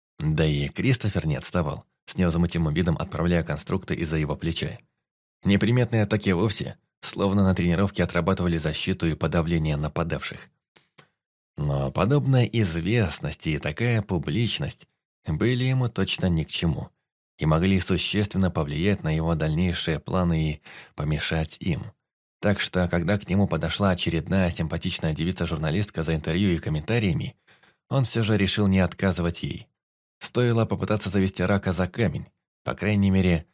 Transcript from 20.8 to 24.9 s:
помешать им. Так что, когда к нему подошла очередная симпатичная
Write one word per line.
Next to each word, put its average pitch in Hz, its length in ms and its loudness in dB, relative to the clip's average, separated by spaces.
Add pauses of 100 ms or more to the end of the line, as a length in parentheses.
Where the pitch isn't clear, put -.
помешать 76 680 -2
им. - 320 -4 (480)
Так 101 200 0
что, 90 280 0
когда 87 300 0
к - 100 -10
нему 98 180 2
подошла 82 440 0
очередная 85 600 0
симпатичная 80 600 -2